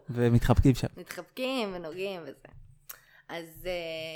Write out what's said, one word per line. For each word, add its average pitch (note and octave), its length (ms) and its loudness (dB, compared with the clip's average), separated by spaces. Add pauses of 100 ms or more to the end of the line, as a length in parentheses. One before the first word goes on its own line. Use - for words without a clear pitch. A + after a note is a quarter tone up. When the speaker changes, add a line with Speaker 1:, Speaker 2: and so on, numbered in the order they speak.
(100)
Speaker 1:
ומתחבקים A#2+ 640 6
שם. - 120 -4 (100)
Speaker 2:
מתחבקים A3+ 800 -6
ונוגעים F3+ 480 -8
וזה. - 260 -16 (800)
אז, E3 380 -12
אה, F3+ 40 -4 (460)